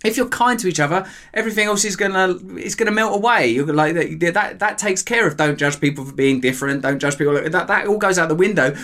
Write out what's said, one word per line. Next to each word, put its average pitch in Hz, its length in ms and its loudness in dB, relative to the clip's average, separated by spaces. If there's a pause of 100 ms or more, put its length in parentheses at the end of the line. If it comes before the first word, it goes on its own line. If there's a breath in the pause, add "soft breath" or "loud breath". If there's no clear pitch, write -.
If 220 140 0
you're 247 100 0
kind 240 320 0
to 185 80 -2
each 151 120 0
other, 175 280 0 (240 loud breath)
everything 220 340 0
else 202 160 0
is 208 140 -4
gonna, 190 400 2 (220)
it's - 160 -8
gonna 214 160 0
melt 214 260 0
away. 202 320 2
You're 143 240 0
like, 156 220 2
that, 165 400 0
that, 196 240 -2
that 208 180 -2
takes 196 260 -2
care 233 240 2
of, 147 120 -2
"Don't 151 200 0
judge 143 220 -2
people 143 240 -2
for 139 80 -14
being 135 280 2
different. 131 420 -2
Don't 139 160 0
judge 143 180 -2
people." 143 160 2
That, 160 360 0
that 202 180 0
all 202 100 0
goes 196 220 0
out 165 100 2
the 156 60 2
window 165 500 2